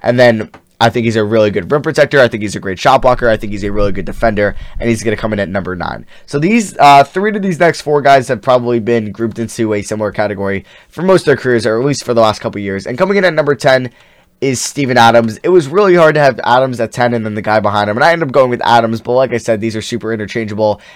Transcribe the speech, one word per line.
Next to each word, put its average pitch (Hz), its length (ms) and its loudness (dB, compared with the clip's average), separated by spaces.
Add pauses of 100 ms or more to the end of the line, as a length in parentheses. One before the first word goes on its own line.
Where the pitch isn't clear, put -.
And 123 180 0
then 113 300 2 (320)
I 117 80 2
think 120 140 -2
he's 113 140 0
a 107 80 0
really 107 260 2
good 90 180 -4
rim 143 120 0
protector. 147 400 2
I 120 80 4
think 110 120 -8
he's 104 140 -6
a 98 40 -8
great 185 200 -8
shot 131 220 2
blocker. 123 260 0
I 110 80 2
think 104 160 -6
he's 104 140 -6
a 101 60 -4
really 101 200 0
good 98 140 -4
defender. 104 500 -2 (240)
And 113 80 -4
he's 107 160 0
gonna 107 140 -2
come 110 160 -6
in 101 60 -2
at 87 100 -4
number 92 260 -6
nine. 73 300 -10 (200)
So 143 140 -4
these, 202 380 -2
uh, 139 260 8
three 202 320 -4
of 208 60 -6
these 185 180 -2
next 170 220 0
four 147 200 0
guys 135 280 4
have 117 120 -4
probably 120 380 0
been 110 320 -2
grouped 113 280 -6
into 110 340 -4
a 104 80 -2
similar 107 320 -6
category 98 500 -4 (240)
for - 140 -14
most 185 220 2
of - 20 -10
their 139 100 4
careers, 120 300 0
or 113 120 0
at 127 80 -2
least 143 200 -4
for 123 80 -2
the 113 80 2
last 107 180 2
couple 104 220 -8
years. 98 260 -6
And 123 100 -8
coming 196 200 0
in 202 80 0
at 170 80 0
number 147 220 0
ten 131 360 0 (480)
is 135 220 -2
Steven 127 360 -2
Adams. 117 460 4
It 160 60 0
was 175 180 4
really 180 280 2
hard 156 200 4
to 151 60 2
have 135 240 2
Adams 127 340 2
at 110 140 -4
ten 120 200 0
and 113 120 -2
then 107 100 -6
the 107 60 -6
guy 107 180 2
behind 104 300 0
him. 104 80 -2
And 139 80 2
I 165 80 4
ended 165 160 -2
up - 20 -10
going 131 180 4
with 120 140 -4
Adams, 113 380 2
but 120 100 -6
like 123 220 2
I 117 40 0
said, 113 220 -2
these 110 160 -4
are 107 60 -6
super 110 320 -6
interchangeable, 107 640 -4 (160)